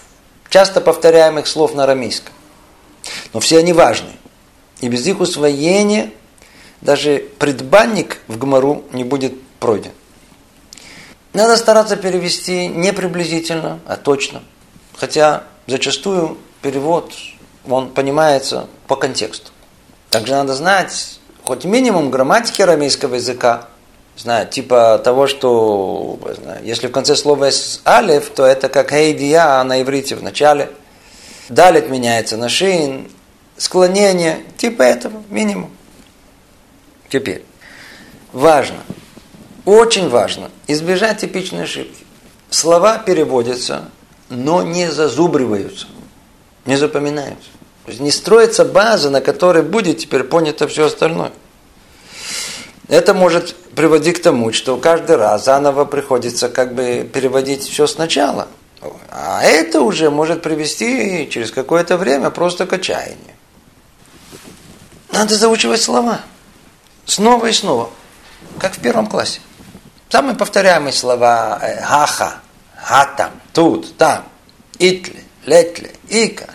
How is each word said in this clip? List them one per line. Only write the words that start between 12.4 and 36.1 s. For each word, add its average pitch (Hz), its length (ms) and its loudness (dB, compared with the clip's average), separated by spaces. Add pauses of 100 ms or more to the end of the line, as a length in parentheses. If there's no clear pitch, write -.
не 180 240 -2
приблизительно, 165 960 -6
а - 100 -8
точно. 139 460 -2 (520)
Хотя 147 500 0 (220)
зачастую 160 720 -4 (240)
перевод, 139 500 -2 (560)
он 127 200 -2
понимается 139 800 0 (180)
по 135 100 -2
контексту. - 540 -6 (600)
Также 113 240 -2
надо 139 200 0
знать 180 640 -2 (240)
хоть 123 220 -6
минимум 196 460 2
грамматики 170 520 0
арамейского 143 540 0
языка. 120 520 -2 (480)
Знаю, 113 300 -4
типа 117 560 4
того, 127 240 2
что, 107 960 0
не - 120 -10
знаю, - 300 -16
если 117 220 -6
в 127 60 -8
конце 139 240 0
слова 139 300 2
есть - 380 -4
алеф, 180 460 2
то 135 160 2
это 135 220 4
как 135 240 0
«эйдия» 143 720 2
на 131 180 -2
иврите 135 320 -4
в - 80 -12
начале. 143 480 2 (800)
Далит 156 400 6
меняется 117 480 -2
на 120 120 -4
шин, 147 640 -2 (460)
склонение, 180 880 2 (120)
типа 233 260 -2
этого, 214 480 0
минимум. 202 400 -4 (1400)